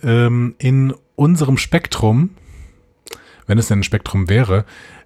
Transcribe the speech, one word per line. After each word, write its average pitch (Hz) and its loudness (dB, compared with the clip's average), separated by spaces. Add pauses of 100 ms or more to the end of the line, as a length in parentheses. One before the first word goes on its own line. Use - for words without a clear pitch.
ähm, 120 0
in 135 0 (220)
unserem 147 2
Spektrum 147 0 (1160)
wenn 104 0
es 113 -2
denn 101 0
ein 95 -2
Spektrum 98 -4
wäre, 107 0 (420)